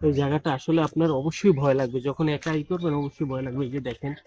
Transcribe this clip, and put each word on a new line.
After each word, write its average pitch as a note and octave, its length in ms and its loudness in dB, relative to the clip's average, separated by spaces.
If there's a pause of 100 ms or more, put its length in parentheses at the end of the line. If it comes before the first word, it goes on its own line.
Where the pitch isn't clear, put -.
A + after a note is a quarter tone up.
এই D3+ 120 2
জায়গাটা C#3+ 400 0
আসলে D#3+ 300 0
আপনার D#3 280 2
অবশ্যই D#3 420 2
ভয় C#3 220 4
লাগবে, C3 260 0
যখন C#3 280 -2
একা D3+ 240 -2
ই D#3 120 -2
করবেন F3 300 -2
অবশ্যই D3 320 -4
ভয় C3 160 -4
লাগবে। C3 220 -4
এই B2 80 -4
যে C#3 80 -4
দেখেন C3 320 -6 (140)